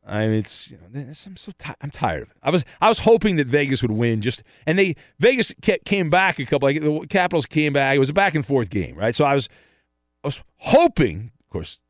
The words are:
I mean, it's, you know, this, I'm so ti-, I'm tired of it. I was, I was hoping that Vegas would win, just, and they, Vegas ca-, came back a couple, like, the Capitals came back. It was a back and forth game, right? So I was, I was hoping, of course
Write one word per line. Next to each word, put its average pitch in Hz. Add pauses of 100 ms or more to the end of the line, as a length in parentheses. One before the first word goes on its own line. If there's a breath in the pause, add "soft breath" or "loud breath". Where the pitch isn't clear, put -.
I 107
mean, 110
it's, -
you -
know, 78
this, 139
I'm 190
so -
ti-, -
I'm 143
tired 85
of -
it. -
I 139
was, 170 (180 loud breath)
I 214
was 220
hoping 214
that 139
Vegas 135
would 123
win, 113
just, 117 (240 soft breath)
and 165
they, 196 (220 soft breath)
Vegas 240 (120)
ca-, 196
came 180
back 185
a 135
couple, 139
like, 147
the 151
Capitals 175
came 151
back. 139
It 139
was 135
a 151
back 190
and 147
forth 123
game, 71
right? 107
So 147
I 139
was, 139 (720 soft breath)
I 147
was - (160)
hoping, 123
of -
course - (100)